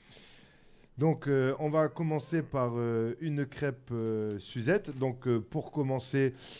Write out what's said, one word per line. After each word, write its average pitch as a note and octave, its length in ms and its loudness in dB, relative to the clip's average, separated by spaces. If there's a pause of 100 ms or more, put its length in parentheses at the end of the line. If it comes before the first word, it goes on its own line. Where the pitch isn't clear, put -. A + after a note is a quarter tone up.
(960)
Donc, D3+ 320 2
euh, C3+ 320 4
on D3+ 100 0
va D#3 160 4
commencer D#3 560 0
par, B2 320 0
euh, A#2 460 0
une D3 260 -2
crêpe, C3+ 460 -6
euh, A2 480 0
Suzette. C#3 580 -2
Donc, B2+ 300 -2
euh, A#2 100 4
pour B2+ 320 -6
commencer, C3 640 0 (260)